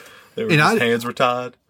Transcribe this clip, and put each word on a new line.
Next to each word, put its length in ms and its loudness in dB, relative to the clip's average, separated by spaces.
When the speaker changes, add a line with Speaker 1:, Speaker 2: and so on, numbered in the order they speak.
Speaker 1:
They 80 -4
were 80 -4
Speaker 2:
And 80 4
Speaker 1:
just, 220 2
Speaker 2:
I 40 2
Speaker 1:
hands 200 0
were 80 -8
tied. 440 -2